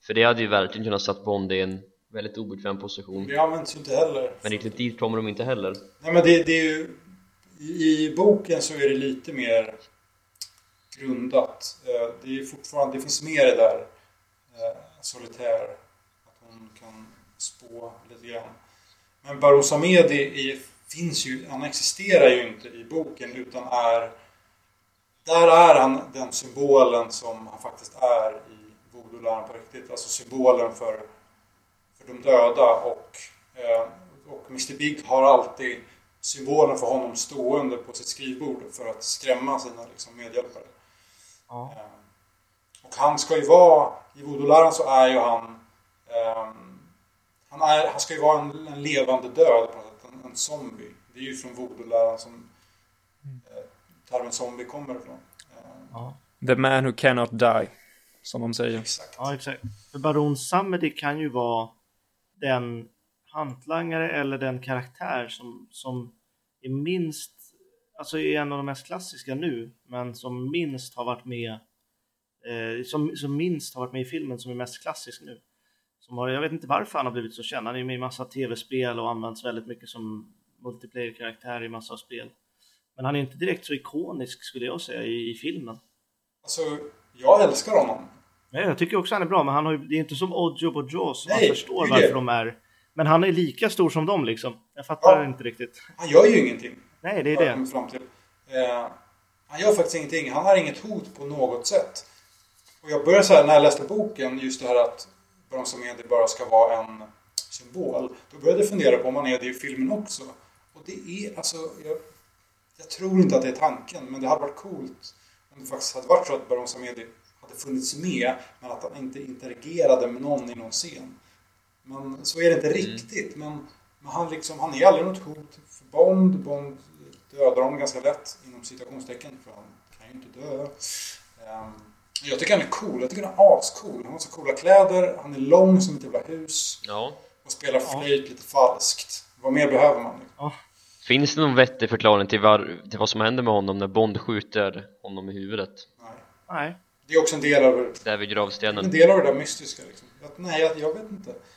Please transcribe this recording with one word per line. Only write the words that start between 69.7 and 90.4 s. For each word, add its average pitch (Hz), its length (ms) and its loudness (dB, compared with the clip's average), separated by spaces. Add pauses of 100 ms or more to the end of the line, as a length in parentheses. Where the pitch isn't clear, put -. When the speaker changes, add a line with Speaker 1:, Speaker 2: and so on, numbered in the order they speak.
Speaker 3:
men 123 260 -10
som 123 360 -10
minst 147 460 -8
har 123 80 -8
varit 120 200 -8
med, 117 280 -10
eh, - 1300 -14
som, 151 320 -6
som 143 200 -8
minst 165 380 -6
har 127 60 -14
varit 123 120 -10
med 131 100 -8
i - 20 -6
filmen, 131 340 -10
som 123 120 -16
är 123 60 -12
mest 123 260 -12
klassisk 151 400 -14
nu. 131 180 -20 (600)
Som 123 180 -14
har, 123 100 -4
jag 131 120 -4
vet 151 120 -4
inte 131 140 -10
varför 170 320 -4
han 131 80 -2
har 123 60 -6
blivit 113 220 -10
så 117 80 -18
känd. 117 240 -10
Han 120 100 -8
är 127 80 -8
med 127 120 -8
i - 20 -10
massa 127 260 -10
T 131 220 -8
V-spel 120 540 -6
och 117 100 -6
används 113 340 -10
väldigt 113 220 -10
mycket 113 220 -18
som 110 460 -16 (280)
multiplayer-karaktär 120 1000 -12
i 113 40 -12
massa 113 280 -14
spel. 117 340 -18 (640)
Men 127 80 -12
han 143 120 -4
är 143 40 -2
inte 131 160 -10
direkt 175 300 -6
så 151 80 -8
ikonisk, 147 680 -10
skulle 123 220 -12
jag 170 140 -8
säga, 117 220 -10
i, 117 280 -6
i 117 40 -10
filmen. 135 440 -12 (640)
Speaker 2:
Alltså, - 200 -8 (540)
jag 156 260 8
älskar - 300 2
honom. - 320 0 (460)
Speaker 3:
Ja, 156 100 -8
jag 185 180 -2
tycker 175 180 -2
också 180 180 -2
han 196 80 -2
är 170 40 -2
bra, 165 180 2
men 139 100 0
han 151 120 0
har 160 60 0
ju, 156 60 -2
det 151 160 -6
är 160 40 0
inte - 160 -6
som 180 180 -6
Oddjob 165 440 -4